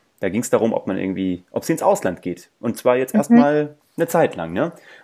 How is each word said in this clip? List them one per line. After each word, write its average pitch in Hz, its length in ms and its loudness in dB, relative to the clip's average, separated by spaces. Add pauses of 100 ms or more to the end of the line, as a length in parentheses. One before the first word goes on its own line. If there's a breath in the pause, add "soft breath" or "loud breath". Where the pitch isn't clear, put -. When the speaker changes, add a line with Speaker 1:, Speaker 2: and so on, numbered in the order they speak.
(180 loud breath)
Speaker 1:
Da 98 120 -4
ging's 110 200 -4
darum, 110 220 2
ob - 160 -4
man 95 100 -4
irgendwie, 95 540 -4
ob - 120 -6
sie - 100 0
ins 156 80 -6
Ausland 107 400 0
geht. - 360 -10
Und 117 180 -6
zwar 123 200 2
jetzt 131 180 -2
Speaker 2:
Mhm. 214 40 2
Speaker 1:
erstmal 151 580 4 (200)
eine 165 120 0
Zeit 160 260 2
lang, 82 180 -8
ne? 143 200 -2
Und - 20 -18 (300 loud breath)